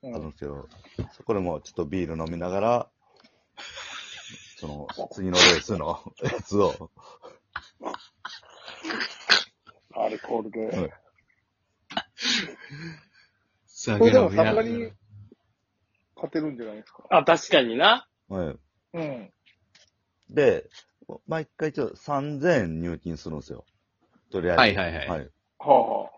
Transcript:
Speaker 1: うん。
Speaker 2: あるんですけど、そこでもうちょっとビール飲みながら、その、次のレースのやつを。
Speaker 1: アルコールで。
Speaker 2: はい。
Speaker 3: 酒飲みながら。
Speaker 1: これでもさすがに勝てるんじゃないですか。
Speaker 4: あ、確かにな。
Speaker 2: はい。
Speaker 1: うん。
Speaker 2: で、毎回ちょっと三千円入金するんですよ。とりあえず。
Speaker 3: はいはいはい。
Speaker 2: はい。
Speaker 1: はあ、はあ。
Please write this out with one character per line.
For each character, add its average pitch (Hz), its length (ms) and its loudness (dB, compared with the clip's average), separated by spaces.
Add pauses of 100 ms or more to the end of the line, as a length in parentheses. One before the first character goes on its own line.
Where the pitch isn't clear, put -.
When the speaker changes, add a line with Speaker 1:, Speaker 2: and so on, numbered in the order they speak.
Speaker 1:
う 85 80 -12
ん。 80 40 -10
Speaker 2:
あ 80 40 -8
る 78 60 -12
ん 78 40 -10
で 73 80 -20
す - 20 -20
け 73 60 -10
ど、 71 220 -12 (460)
そ - 100 -20
こ 110 100 -12
で 101 60 -4
も 87 180 -6
う 76 40 -12
ち - 80 -20
ょ - 20 -20
っ - 20 -20
と 87 120 -6
ビ 90 200 -6
ー 80 100 -10
ル - 20 -8
飲 80 140 -6
み 85 60 -10
な 87 120 -8
が 95 100 -4
ら、 117 300 -2 (1700)
そ 82 100 -14
の、 73 200 -12 (240)
次 95 180 -4
の 90 80 2
レ 90 60 8 (140)
ー 76 40 -4
ス 104 160 -4
の 80 220 -4 (220)
や - 200 -4
つ - 180 -2
を。 82 320 0 (3000)
Speaker 1:
ア 110 140 0
ル 107 100 -6
コ 117 200 -4
ー - 40 -4
ル 107 80 -10
で。 110 160 -6
Speaker 2:
は 90 200 -2
い。 - 40 -10 (2750)
Speaker 3:
酒 - 280 -2
飲 104 60 2 (100)
み - 20 6
な 262 80 10
が - 20 6
ら。 190 80 4
Speaker 1:
こ - 0 -
れ - 0 -
で - 0 -
も - 20 -
さ - 180 4
す 220 60 4
が 226 80 2
に 233 280 -4 (1200)
勝 - 160 -10
て 160 100 -2
る 156 100 -4
ん 127 60 -12
じ 117 60 -10
ゃ - 20 -10
な 107 80 -12
い - 20 -14
で 107 100 -18
す - 60 -20
か。 - 180 -20
Speaker 4:
あ、 160 140 6
確 165 260 4
か 156 120 6
に 117 160 0
な。 208 300 4 (200)
Speaker 2:
は 90 240 -4
い。 67 80 -14 (340)
Speaker 1:
う 170 80 -6
ん。 123 300 -8 (1000)
Speaker 2:
で、 113 400 2 (560)
毎 160 220 -6 (100)
回 156 140 -2
ち 151 100 -8
ょ 117 60 0
っ - 40 -6
と - 40 -16
三 143 460 -6
千 151 220 4
円 80 180 -4
入 85 160 -4
金 85 200 -8
す 80 120 -12
る 78 80 -8
ん - 20 -8
で 71 60 -16
す - 60 -16
よ。 64 120 -14 (680)
と 95 100 -2
り 87 100 2
あ - 20 4
え - 20 4
ず。 110 40 4
Speaker 3:
は 123 80 8
い 98 80 4
は 92 140 -2
い 82 80 -6
は 73 80 -6
い。 - 20 -8
Speaker 2:
は 85 100 -4
い。 - 20 -4 (400)
Speaker 1:
は - 60 -10
あ、 143 80 8 (280)
は - 60 -10
あ。 - 100 -18